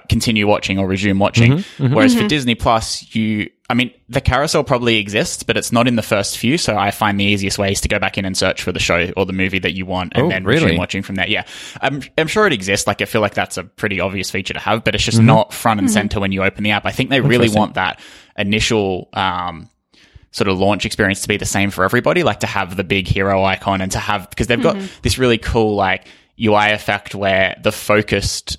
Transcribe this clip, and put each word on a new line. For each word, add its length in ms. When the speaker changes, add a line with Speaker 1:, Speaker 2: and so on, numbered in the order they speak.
Speaker 1:
continue 380
watching 320
or 80
resume 320
watching. 340
Speaker 2:
Mm-hmm, 320
mm-hmm. 100
Speaker 1:
Whereas 200
for 60
Speaker 3:
Mm-hmm. 80
Speaker 1:
Disney 260
Plus, 600
you, 360
I 60
mean, 160
the 140
carousel 420
probably 320
exists, 460
but 160
it's 140
not 140
in 100
the 60
first 360
few. 180
So 220
I 120
find 300
the 40
easiest 340
way 140
is 100
to 60
go 100
back 180
in 80
and 120
search 260
for 100
the 80
show 360
or 100
the 80
movie 240
that 160
you 120
want 280
and 100
Speaker 2:
Oh, 60
Speaker 1:
then 140
Speaker 2:
really? 180
Speaker 1:
resume 160
watching 240
from 140
there. 120
Yeah. 140
I'm, 180
I'm 120
sure 180
it 60
exists. 340
Like, 160
I 40
feel 140
like 140
that's 240
a 60
pretty 360
obvious 300
feature 240
to 60
have, 240
but 100
it's 100
just 140
Speaker 2:
Mm-hmm. 80
Speaker 1:
not 260
front 280
and 80
Speaker 3:
Mm-hmm. 60
Speaker 1:
center 260
when 120
you 100
open 220
the 60
app. 160
I 60
think 180
they 100
really 140
Speaker 2:
Interesting. 140
Speaker 1:
want 140
that 260
initial, 760
um, 560
sort 160
of 100
launch 280
experience 360
to 60
be 80
the 80
same 260
for 140
everybody, 380
like, 180
to 60
have 300
the 80
big 220
hero 380
icon 360
and 120
to 60
have, 360
'cause 120
they've 160
got 140
Speaker 3:
Mm-hmm. 100
Speaker 1:
this 160
really 200
cool, 360
like, 320
U 180
I 140
effect 460
where 480
the 100
focused, 880